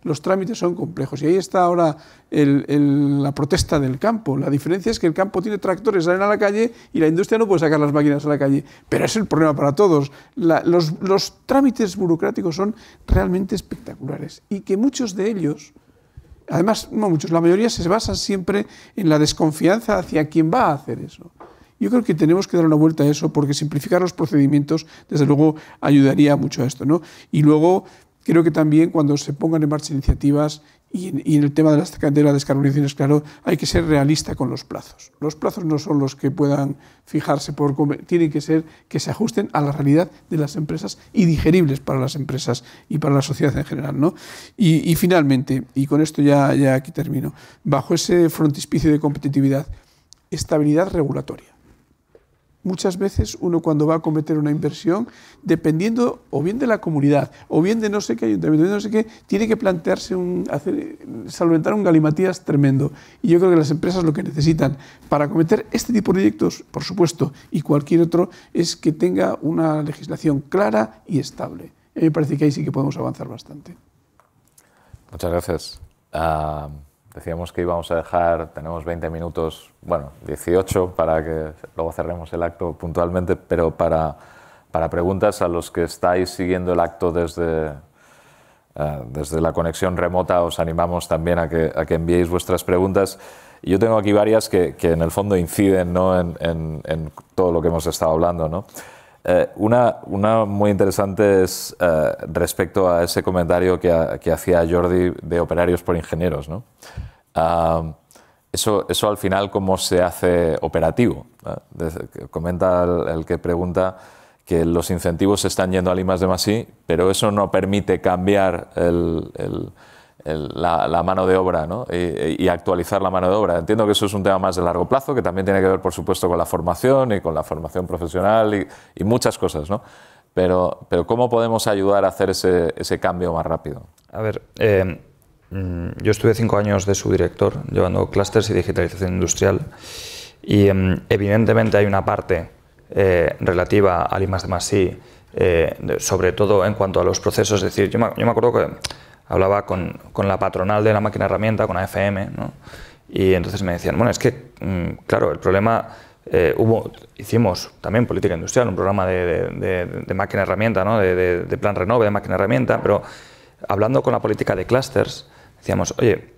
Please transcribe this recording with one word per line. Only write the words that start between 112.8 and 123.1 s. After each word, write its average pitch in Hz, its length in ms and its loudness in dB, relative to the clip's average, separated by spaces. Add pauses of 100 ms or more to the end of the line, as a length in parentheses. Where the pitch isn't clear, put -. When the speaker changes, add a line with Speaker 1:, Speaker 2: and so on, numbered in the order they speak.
Speaker 2:
el, 87 240 0
el 80 180 -4
que - 120 -2
pregunta 90 600 -2 (460)
que 82 200 2
los 85 260 0
incentivos 92 520 0
se 98 60 0
están 92 240 -6
yendo 92 180 0
al 92 100 0
I 92 40 -2
más 92 160 -2
D 92 60 0
más 92 220 0
I, 110 180 -2 (200)
pero 87 240 2
eso 104 200 0
no 101 200 0
permite 95 500 0
cambiar 92 760 0
el, 85 580 0
el, - 380 -8 (520)
el, 76 300 -6
la, 85 340 0
la 82 160 0
mano 92 220 0
de 92 100 4
obra, 90 300 0
¿no? 101 260 -8
y, 80 500 -2
y 90 60 4
actualizar 90 540 0
la 95 80 0